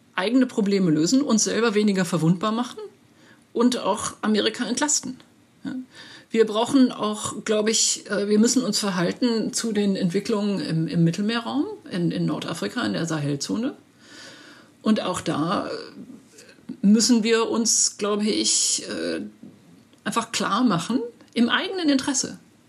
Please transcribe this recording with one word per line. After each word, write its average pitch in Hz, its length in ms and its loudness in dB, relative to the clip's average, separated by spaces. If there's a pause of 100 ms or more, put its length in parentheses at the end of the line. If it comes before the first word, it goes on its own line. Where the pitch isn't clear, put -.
(140)
eigene 247 320 2
Probleme 196 440 2
lösen, 175 320 4
uns 220 220 2
selber 208 300 0
weniger 202 300 2
verwundbar 175 480 2
machen 240 260 -6 (760)
und 240 240 2
auch 196 420 -4
Amerika 214 440 0
entlasten. 254 540 -4 (460)
Ja. - 80 -8 (580)
Wir 220 140 4
brauchen 233 480 2
auch, 214 520 -6
glaube 214 260 0
ich, - 400 0
äh, 202 180 -2
wir 214 100 4
müssen 240 240 4
uns 202 160 -2
verhalten 202 760 -2
zu 226 180 -4
den 202 240 0
Entwicklungen 202 640 -2
im, 160 280 -2
im 170 160 2
Mittelmeerraum, 226 600 0 (260)
in, 175 200 -2
in 170 160 -2
Nordafrika, 190 580 -6
in 208 80 -2
der 170 140 -4
Sahelzone. 160 680 -4 (1080)
Und 220 200 2
auch 180 180 -4
da, 170 460 -2
äh, - 1200 -10
müssen 226 380 6
wir 226 260 2
uns, - 480 0
glaube 208 260 0
ich, - 640 0
äh, 82 320 -4 (840)
einfach 214 260 -4
klar 196 320 0
machen, 226 380 2 (340)
im 240 140 4
eigenen 349 400 -2
Interesse, 269 500 0 (300)